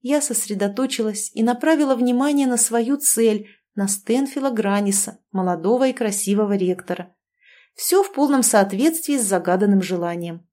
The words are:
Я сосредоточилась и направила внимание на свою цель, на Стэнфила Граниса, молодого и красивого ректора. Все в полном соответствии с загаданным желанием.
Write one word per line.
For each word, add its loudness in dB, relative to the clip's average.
Я 0
сосредоточилась -4
и -2
направила 2
внимание 2
на 0
свою 0
цель, 0
на -2
Стэнфила -2
Граниса, -2
молодого 0
и 0
красивого 0
ректора. -4
Все 2
в -8
полном 2
соответствии 2
с -2
загаданным 2
желанием. -6